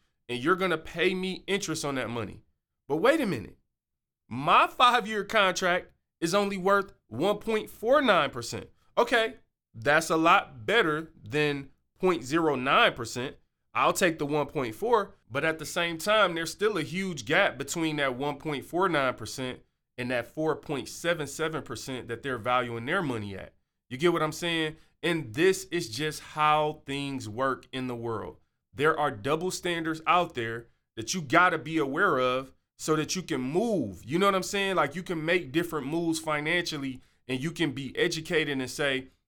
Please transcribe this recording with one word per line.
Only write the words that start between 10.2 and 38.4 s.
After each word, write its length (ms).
better 460
than 480
point 260
zero 320
nine 380
percent. 440
I'll 200
take 260
the 60
one 220
point 280
four, 400
but 160
at 140
the 60
same 320
time, 360
there's 180
still 260
a 60
huge 420
gap 320
between 400
that 180
one 220
point 280
four 240
nine 240
percent 480
and 140
that 220
four 220
point 340
seven 380
seven 340
percent 460
that 160
they're 140
valuing 480
their 160
money 360
at. 160
You 80
get 160
what 100
I'm 80
saying? 460
And 300
this 320
is 240
just 320
how 640
things 440
work 420
in 160
the 80
world. 420
There 260
are 120
double 400
standards 560
out 260
there 340
that 180
you 80
gotta 360
be 200
aware 420
of 320
so 200
that 180
you 60
can 180
move. 640
You 160
know 60
what 100
I'm 80
saying? 320
Like, 200
you 80
can 200
make 300
different 340
moves 320
financially, 840
and 140
you 100
can 200
be 240
educated 640